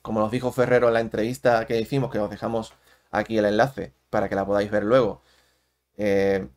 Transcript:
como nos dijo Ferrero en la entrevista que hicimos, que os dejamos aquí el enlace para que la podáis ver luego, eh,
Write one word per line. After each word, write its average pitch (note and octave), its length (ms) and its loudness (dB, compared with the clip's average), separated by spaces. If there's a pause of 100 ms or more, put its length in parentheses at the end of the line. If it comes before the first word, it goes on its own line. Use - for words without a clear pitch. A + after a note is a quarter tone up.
como A2 180 -4
nos G#2+ 120 0
dijo B2+ 200 -4
Ferrero A#2+ 360 2
en A#2 80 4
la A#2 60 2
entrevista A2+ 640 0
que A2+ 140 -2
hicimos, B2 320 -2
que G#2 80 -4
os G#2 100 -2
dejamos A2 440 -6 (380)
aquí G#2+ 260 -2
el G#2 80 4
enlace G#2 480 0 (160)
para G2+ 200 -2
que G2+ 60 -4
la G2 100 0
podáis G2+ 260 0
ver G#2 120 0
luego, A2 380 2 (760)
eh, G2 600 0